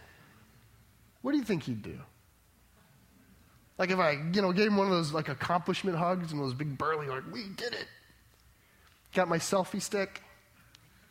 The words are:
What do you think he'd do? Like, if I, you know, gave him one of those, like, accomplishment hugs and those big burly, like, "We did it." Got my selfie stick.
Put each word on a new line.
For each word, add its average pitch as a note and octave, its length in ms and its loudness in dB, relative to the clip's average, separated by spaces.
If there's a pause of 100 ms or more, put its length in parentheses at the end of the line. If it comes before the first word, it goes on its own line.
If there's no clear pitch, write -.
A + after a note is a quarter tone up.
(1200)
What C4+ 120 -2
do D4+ 60 4
you B3 60 0
think F#3 200 0
he'd A2+ 180 -4
do? D2 160 -10 (1800)
Like, F#3 140 0
if F#3 80 4
I, D#3+ 140 6 (200)
you G3+ 80 4
know, F#3 120 4
gave G#3 160 4
him G#3 80 4
one G3 100 6
of F#3+ 60 4
those, E3 200 2
like, D#3 160 -2
accomplishment F3 680 0
hugs F3 320 0
and D3 100 -4
those C3 140 -2
big C#3 240 -4
burly, D3+ 300 -2
like, C3 240 -4
"We G#3+ 160 -8
did A3+ 240 -8
it." - 160 -8 (1200)
Got F3+ 160 2
my E3+ 100 2
selfie F#3+ 440 0
stick. - 400 -4 (880)